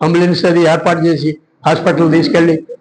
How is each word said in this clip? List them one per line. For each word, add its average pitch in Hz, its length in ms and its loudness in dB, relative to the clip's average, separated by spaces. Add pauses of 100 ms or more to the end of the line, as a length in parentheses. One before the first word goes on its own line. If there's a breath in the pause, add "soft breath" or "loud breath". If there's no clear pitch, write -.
అంబులెన్స్ 170 440 0
అది 175 160 2
ఏర్పాటు 165 440 0
చేసి 151 320 -2 (280)
హాస్పిటల్ 160 460 0
తీసుకెళ్ళి 165 520 0 (180)